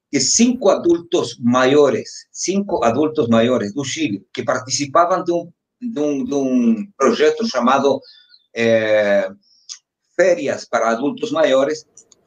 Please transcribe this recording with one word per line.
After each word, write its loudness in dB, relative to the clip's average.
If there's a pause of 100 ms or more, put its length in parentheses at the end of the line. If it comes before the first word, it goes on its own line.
(120)
que 0
cinco 2
adultos 0
maiores, 2
cinco -4
adultos 0
maiores 0
do -6
Chile -6
que -8
participavam -2
de -4
um, -4 (280)
de -8
um, -2
de -6
um 0
projeto 2
chamado, 0 (540)
eh, 2 (840)
Férias -2
para -2
Adultos -4
Maiores, 0 (420)